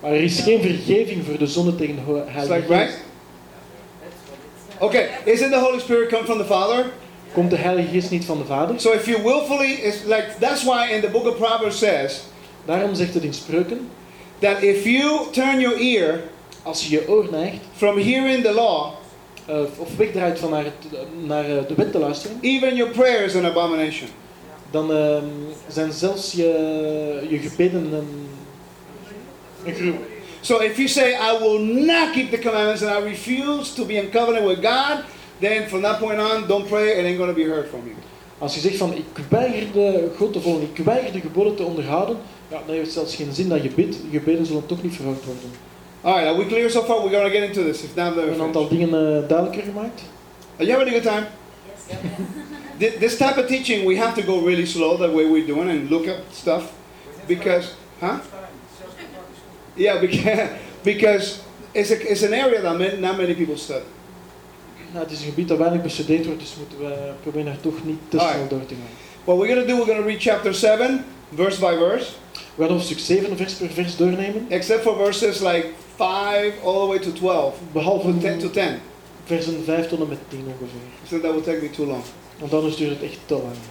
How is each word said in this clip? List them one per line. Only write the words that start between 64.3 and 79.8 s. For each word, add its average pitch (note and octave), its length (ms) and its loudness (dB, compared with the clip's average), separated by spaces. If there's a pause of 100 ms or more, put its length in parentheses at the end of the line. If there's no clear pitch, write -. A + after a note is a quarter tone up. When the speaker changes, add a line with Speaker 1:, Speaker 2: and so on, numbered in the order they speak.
Speaker 1:
Nou, F3 120 -6
het D#3 80 -12
is D3+ 80 -10
een D3 80 -10
gebied E3 200 -2
dat D#3+ 100 2
weinig E3+ 240 2
bestudeerd D#3+ 440 0
wordt, D#3 140 -6
dus - 180 -14
moeten C#3+ 200 -14
we C#3+ 340 -8 (100)
proberen D3+ 240 -4
daar C#3 140 -8
toch D#3+ 240 -4
niet D#3 140 -4 (100)
te D#3+ 100 0
Speaker 2:
All E3+ 80 4
right. D3 100 0 (100)
Speaker 1:
snel C3+ 120 -2
door B2+ 100 -8
te C3 60 -12
gaan. A#2+ 200 -14 (300)
Speaker 2:
What F3+ 140 6
we're G3+ 160 4
gonna B3 120 2
do, B3 100 2
we're A3 180 4
gonna G#3+ 120 0
read G#3 160 -2
chapter G#3 320 2
seven, A#3 500 4 (300)
verse F#3+ 260 2
by F3 180 4
verse. F#3 320 2 (440)
Speaker 1:
We - 80 0
gaan E3 100 4
hoofdstuk E3+ 260 -2
zeven G3 380 2
vers F#3 180 -4
per F3 160 -4
vers F3 260 -4
doornemen. F#3+ 520 0
Speaker 2:
Except A3 340 0
for G#3+ 140 2
verses, G3 440 2
like, F3 260 2 (300)
five G3+ 560 0 (120)
all F#3+ 160 2
the G3 60 2
way F#3+ 120 0
to E3+ 140 -4
twelve. E3 400 0 (200)
Speaker 1:
Behalve E3 300 2
Speaker 2:
From F3 180 2
ten E3+ 180 -2
to E3 120 -4
ten. E3+ 300 -2 (440)
Speaker 1:
versen E3 400 -2
vijf E3 240 -2